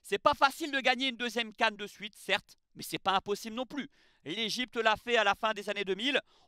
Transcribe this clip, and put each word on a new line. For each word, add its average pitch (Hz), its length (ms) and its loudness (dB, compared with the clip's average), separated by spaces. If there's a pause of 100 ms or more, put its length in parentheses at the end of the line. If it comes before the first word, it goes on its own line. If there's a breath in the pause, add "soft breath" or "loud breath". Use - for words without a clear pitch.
C'est - 160 -4
pas 294 160 4
facile 285 380 0
de 269 80 0
gagner 254 300 2
une 240 80 -4
deuxième 226 360 -4
can 226 180 2
de 208 140 -10
suite, 202 300 -14
certes, - 420 -4 (180)
mais 170 60 -14
c'est - 160 -6
pas - 140 0
impossible 202 440 -2
non 254 100 -4
plus. 240 240 -8 (340 soft breath)
L'Égypte 220 540 -4
l'a 220 180 4
fait 233 220 0
à 220 80 4
la 196 100 4
fin 220 180 -2
des 202 160 -6
années 202 140 -4
deux 185 120 -2
mille. 226 260 0 (260 soft breath)